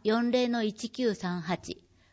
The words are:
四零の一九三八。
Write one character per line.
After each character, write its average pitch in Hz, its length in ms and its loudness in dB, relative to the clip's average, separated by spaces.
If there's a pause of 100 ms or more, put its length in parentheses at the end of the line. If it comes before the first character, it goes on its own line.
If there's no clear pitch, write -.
四 233 280 2
零 247 180 2
の 240 140 0
一 214 260 -4
九 240 240 0
三 180 280 -4
八。 - 440 -6 (280)